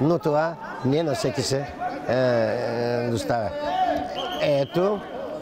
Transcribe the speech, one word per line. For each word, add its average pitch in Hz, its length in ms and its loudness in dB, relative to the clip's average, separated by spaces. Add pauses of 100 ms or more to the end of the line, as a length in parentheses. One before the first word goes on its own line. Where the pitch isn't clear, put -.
но 156 180 4
това 156 360 2 (300)
не 147 180 2
на 147 120 0
всеки 135 260 0
се, 135 260 0 (400)
е, 117 80 2
е, 120 960 2
доставя. 113 400 0 (960)
Ето, 170 560 2 (420)